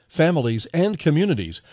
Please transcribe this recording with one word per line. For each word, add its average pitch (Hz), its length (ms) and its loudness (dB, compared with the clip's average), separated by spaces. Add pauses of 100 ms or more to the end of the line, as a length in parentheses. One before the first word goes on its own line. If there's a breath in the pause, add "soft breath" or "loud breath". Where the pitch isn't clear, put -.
families, 135 640 0
and 190 260 0
communities 147 640 0 (120 loud breath)